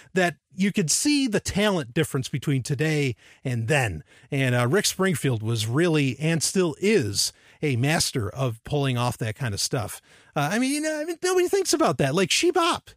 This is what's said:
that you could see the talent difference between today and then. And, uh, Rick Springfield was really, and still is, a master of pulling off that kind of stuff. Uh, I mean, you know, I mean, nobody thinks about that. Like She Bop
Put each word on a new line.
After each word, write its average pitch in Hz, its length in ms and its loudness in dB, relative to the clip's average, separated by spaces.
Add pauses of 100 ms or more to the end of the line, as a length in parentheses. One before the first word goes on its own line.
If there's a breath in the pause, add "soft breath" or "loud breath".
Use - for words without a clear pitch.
(140 loud breath)
that 175 220 2 (180)
you 196 180 2
could 175 180 0
see 285 360 2
the 202 140 0
talent 185 540 0
difference 143 340 -2
between 135 340 -2
today 147 540 -2 (280 soft breath)
and 117 220 -2
then. 110 380 0 (260 soft breath)
And, 135 240 2
uh, 120 140 2
Rick 190 180 2
Springfield 139 560 0
was 110 240 -2
really, 147 540 2
and 156 240 0
still 175 360 0
is, 165 520 2 (280 soft breath)
a 147 140 0
master 131 540 0
of 127 340 -4
pulling 139 340 -2
off 123 220 -2
that 110 160 -4
kind 120 180 -4
of 95 80 -6
stuff. 101 400 -4 (360 soft breath)
Uh, 147 160 0
I 220 80 0
mean, 262 120 0
you 294 80 -2
know, 311 200 -2
I 302 40 -6
mean, 339 200 -6
nobody 359 240 2
thinks 392 240 0
about 269 260 2
that. 139 160 0
Like 190 160 2
She 339 220 2
Bop 339 440 0